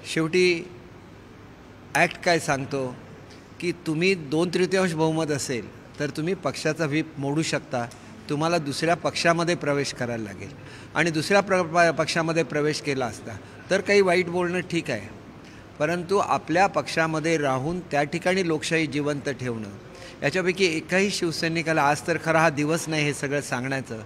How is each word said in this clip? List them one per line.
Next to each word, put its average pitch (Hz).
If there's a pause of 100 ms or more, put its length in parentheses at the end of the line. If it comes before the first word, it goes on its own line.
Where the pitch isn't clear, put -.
(140)
शेवटी 170 (1300)
act 165
काय 170
सांगतो 135 (640)
की 175
तुम्ही 170
दोन 160
तृतीयांश 185
बहुमत 160
असेल, -
तर 143
तुम्ही 156
पक्षाचा 156
व्हीप 151 (120)
मोडू 143
शकता, 131 (440)
तुम्हाला 160
दुसऱ्या 160
पक्षामध्ये 165
प्रवेश 143
करायला 117
लागेल 98 (460)
आणि 165
दुसऱ्या 175
प्र-, 190
प-, 165
पक्षामध्ये 160
प्रवेश 151
केला 131
असता 107 (380)
तर 185
काही 202
वाईट 180
बोलणं 175
ठीक 165
आहे, 101 (680)
परंतु 175
आपल्या 160
पक्षामध्ये 160
राहून 143
त्या 147
ठिकाणी 180
लोकशाही 160
जिवंत 143
ठेवणं, 117 (540)
याच्यापैकी 180
एकाही 180
शिवसैनिकाला, 165
आज 147
तर 165
खरा 160
हा 165
दिवस 151
नाही 156
हे 147
सगळं 143
सांगण्याचं 127